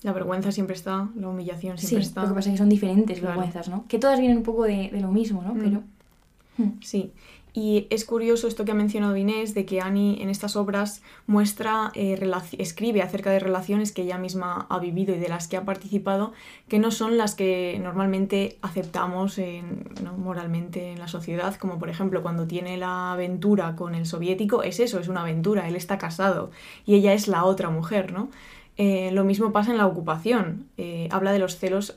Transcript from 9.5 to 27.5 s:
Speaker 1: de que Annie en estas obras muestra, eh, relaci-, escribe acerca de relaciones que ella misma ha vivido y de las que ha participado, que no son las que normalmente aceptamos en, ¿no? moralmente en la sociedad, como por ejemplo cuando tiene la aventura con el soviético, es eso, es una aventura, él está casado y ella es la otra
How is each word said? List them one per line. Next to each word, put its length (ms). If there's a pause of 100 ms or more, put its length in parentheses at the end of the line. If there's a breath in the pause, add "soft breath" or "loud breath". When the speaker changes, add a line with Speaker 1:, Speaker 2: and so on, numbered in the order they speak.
Speaker 1:
de 100
que 160
Annie 420
en 60
estas 280
obras 440 (260 loud breath)
muestra, 680
eh, 260
relaci-, 400
escribe 400
acerca 300
de 80
relaciones 540
que 100
ella 160
misma 500
ha 100
vivido 360
y 40
de 120
las 180
que 80
ha 80
participado, 720 (340 loud breath)
que 100
no 120
son 260
las 180
que 480
normalmente 800
aceptamos 800
en, 500 (160)
¿no? 140
moralmente 720
en 60
la 100
sociedad, 480
como 220
por 100
ejemplo 340
cuando 240
tiene 300
la 360
aventura 640
con 200
el 100
soviético, 580
es 160
eso, 220
es 80
una 140
aventura, 440
él 100
está 200
casado 540 (340 loud breath)
y 100
ella 200
es 120
la 180
otra 260